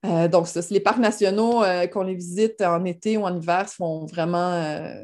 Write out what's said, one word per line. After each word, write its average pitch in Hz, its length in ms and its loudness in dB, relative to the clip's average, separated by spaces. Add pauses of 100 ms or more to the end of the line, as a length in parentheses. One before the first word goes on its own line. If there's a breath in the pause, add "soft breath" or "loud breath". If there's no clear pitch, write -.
Euh, 170 220 2
donc, 170 200 4
ça, 170 140 -6
c'est 185 140 -4
les 196 40 6
parcs 214 200 2
nationaux, 220 640 2
euh, 180 240 2
qu'on 185 160 -4
les 185 100 -4
visite 185 480 -2
en 175 240 2
été 185 320 -2
ou 208 60 -2
en 180 120 -2
hiver, 175 320 0
font 160 380 -6
vraiment, 175 460 -2
euh, 156 520 -6